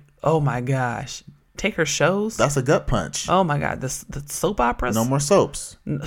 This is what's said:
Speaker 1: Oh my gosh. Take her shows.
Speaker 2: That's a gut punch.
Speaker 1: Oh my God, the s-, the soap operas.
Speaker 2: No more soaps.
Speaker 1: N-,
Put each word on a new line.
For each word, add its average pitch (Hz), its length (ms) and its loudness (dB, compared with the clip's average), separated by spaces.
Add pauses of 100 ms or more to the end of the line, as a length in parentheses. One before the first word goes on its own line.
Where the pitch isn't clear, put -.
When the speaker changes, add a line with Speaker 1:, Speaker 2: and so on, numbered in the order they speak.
(220)
Speaker 1:
Oh 156 180 4
my 123 200 0
gosh. 123 640 -4 (320)
Take - 200 -2
her 160 100 2
shows. 196 500 0
Speaker 2:
That's 143 220 2
a 131 40 2
gut 160 240 2
punch. 101 440 -2
Speaker 1:
Oh 185 120 4
my 147 160 0
God, - 220 -2
the 127 60 -6
s-, - 240 -8
the 139 160 -8
soap 208 340 -2
operas. 240 340 0
Speaker 2:
No 156 120 4
more 135 140 2
soaps. 147 640 2
Speaker 1:
N-, 147 200 -4